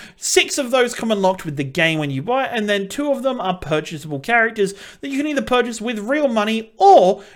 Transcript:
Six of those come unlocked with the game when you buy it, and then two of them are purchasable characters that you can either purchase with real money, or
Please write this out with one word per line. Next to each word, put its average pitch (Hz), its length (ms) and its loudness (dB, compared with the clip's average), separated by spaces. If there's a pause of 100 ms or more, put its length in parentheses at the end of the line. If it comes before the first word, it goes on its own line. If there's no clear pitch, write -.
(180)
Six - 400 0
of 254 120 -4
those 247 240 2
come 226 180 -4
unlocked 190 340 0
with 151 100 -8
the 147 80 -4
game 160 340 0
when 147 140 -2
you 135 100 -4
buy 247 240 -2
it, - 60 -8
and 214 160 -2
then 196 220 -2
two 294 200 -4
of 247 140 -2
them 262 160 -2
are 180 180 -2
purchasable 151 640 -6
characters 226 540 0 (260)
that 277 100 -10
you 269 80 -4
can 294 100 -2
either 285 140 -2
purchase 240 380 0
with 220 200 -6
real 277 280 0
money, 220 480 -2
or 277 480 6 (120)